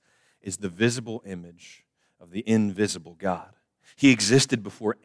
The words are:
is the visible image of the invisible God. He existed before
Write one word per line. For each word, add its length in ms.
is 160
the 100
visible 580
image 600
of 120
the 140
invisible 720
God. 380
He 160
existed 500
before 440